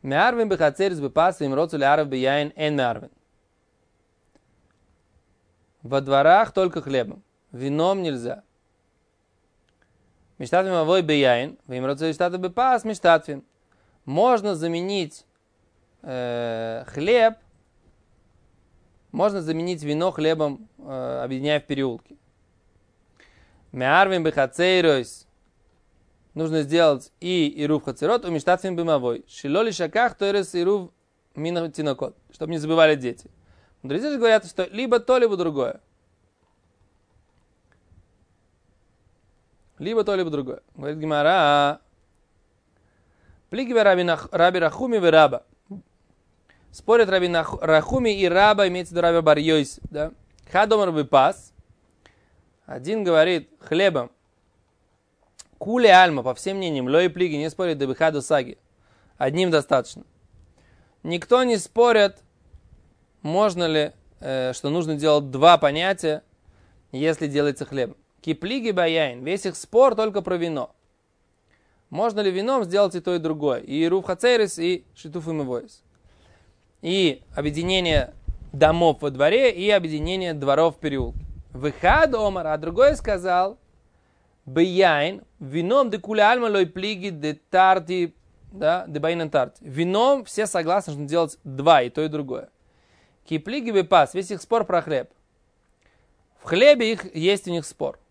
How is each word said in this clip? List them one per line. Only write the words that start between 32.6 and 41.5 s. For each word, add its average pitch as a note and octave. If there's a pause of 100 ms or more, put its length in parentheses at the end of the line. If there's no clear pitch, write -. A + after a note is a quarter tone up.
дети. B2 (520)
Мудрецы F3+
же C#4+
говорят, A3
что F#3
либо A3+
то, B3
либо A3+
другое. D3 (4000)
Либо G#3+
то, G3+
либо F3+
другое. C3+ (120)
Говорит D3
Гемара. D3+ (1700)